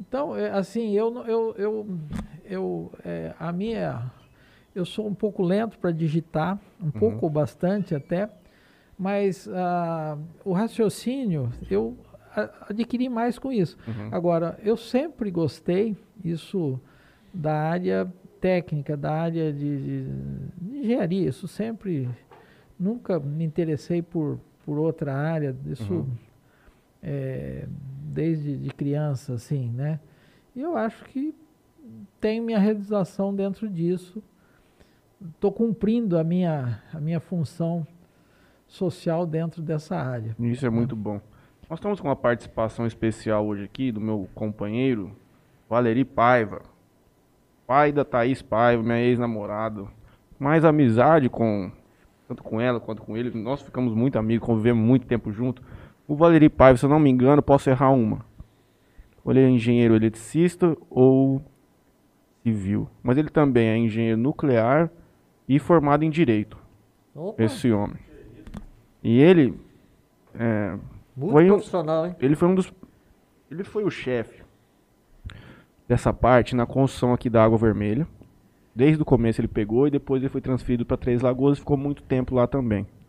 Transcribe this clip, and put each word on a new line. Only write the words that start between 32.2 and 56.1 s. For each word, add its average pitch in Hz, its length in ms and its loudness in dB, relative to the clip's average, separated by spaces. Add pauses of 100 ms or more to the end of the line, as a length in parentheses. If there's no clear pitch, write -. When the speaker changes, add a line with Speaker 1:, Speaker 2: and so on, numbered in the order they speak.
Speaker 1:
tenho 220 220 -2
minha 226 160 -2
realização 202 760 0
dentro 196 340 -4
disso, 180 540 -4 (1160)
tô 202 120 2
cumprindo 214 680 0
a 160 60 2
minha, 156 560 -2 (120)
a 156 80 -10
minha 160 200 -4
função 165 680 -4 (800)
social 175 600 -4
dentro 160 360 -6
dessa 156 340 -6
área. 123 420 -6
Speaker 2:
Isso 120 280 -2
é 117 40 0
muito 117 240 0
bom. 104 260 -6 (480)
Nós 165 100 -10
estamos 208 220 -4
com 151 80 -6
uma 131 80 0
participação 117 720 -2
especial 110 600 -2
hoje 101 180 -6
aqui 131 280 -6
do 107 80 -6
meu 107 340 -4
companheiro, 107 760 -4 (580)
Valeri 120 360 2
Paiva, 113 580 0 (1040)
pai 147 260 4
da 139 120 2
Thaís 127 380 0
Paiva, 120 400 2
minha 117 180 0
ex-namorada. 110 840 -2 (540)
Mais 151 260 4
amizade 143 640 6
com, 104 420 -2 (560)
tanto 123 160 -12
com - 180 -4
ela 120 200 0
quanto 107 220 -12
com 107 140 -10
ele, 120 220 -6
nós 120 220 -6
ficamos 123 340 -4
muito 123 240 2
amigos, 110 280 0
convivemos 113 380 2
muito 127 220 4
tempo 110 240 -4
junto. 120 320 -6 (440)
O 151 100 -2